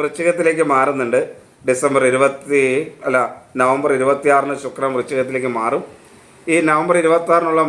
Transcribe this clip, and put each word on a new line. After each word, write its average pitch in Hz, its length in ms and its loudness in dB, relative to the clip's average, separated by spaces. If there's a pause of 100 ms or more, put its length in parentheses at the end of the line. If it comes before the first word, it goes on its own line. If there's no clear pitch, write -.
വൃശ്ചികത്തിലേക്ക് 165 720 0
മാറുന്നുണ്ട്. 131 460 0 (500)
ഡിസംബർ 135 320 2 (100)
ഇരുപത്തി, 139 520 0 (420)
അല്ല, 131 120 0 (440)
നവംബർ 139 360 2
ഇരുപത്തിയാറിന് 139 680 2
ശുക്രൻ 135 340 -6
വൃശ്ചികത്തിലേക്ക് 127 600 -4
മാറും. 127 240 -2 (720)
ഈ - 20 4 (140)
നവംബർ 160 280 2
ഇരുപത്താറിനുള്ള 165 720 2